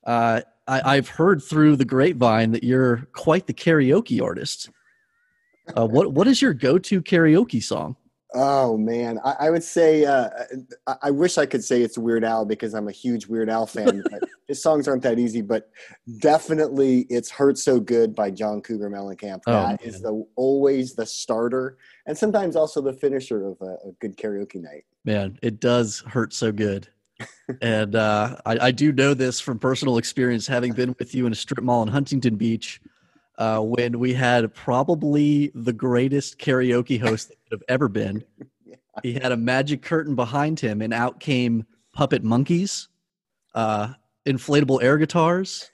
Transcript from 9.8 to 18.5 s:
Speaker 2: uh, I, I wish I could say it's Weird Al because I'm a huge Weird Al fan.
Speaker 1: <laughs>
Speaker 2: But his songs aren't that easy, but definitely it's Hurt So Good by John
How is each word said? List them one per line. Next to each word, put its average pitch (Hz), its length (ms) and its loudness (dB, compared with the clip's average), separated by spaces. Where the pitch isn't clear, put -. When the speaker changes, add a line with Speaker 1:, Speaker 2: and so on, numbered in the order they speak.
Speaker 2:
uh, 131 240 2
I, 135 160 -4
I 143 80 0
wish 170 260 0
I 147 80 2
could 135 180 -4
say 123 180 2
it's 113 160 -2
Weird 113 260 0
Al 113 220 0
because 107 280 -6
I'm 104 140 -6
a 101 40 -8
huge 117 360 -4
Weird 110 220 -2
Al 113 160 0
fan. 101 420 -2
Speaker 1:
<laughs> - 40 -4
Speaker 2:
But 104 120 -8
his 143 140 -8
songs 151 260 0
aren't 131 160 -2
that 120 160 0
easy, 117 220 -2
but 107 300 -4
definitely 139 880 2
it's 120 200 -2
Hurt 139 280 2
So 127 220 2
Good 113 360 0
by 104 160 -2
John 104 300 -6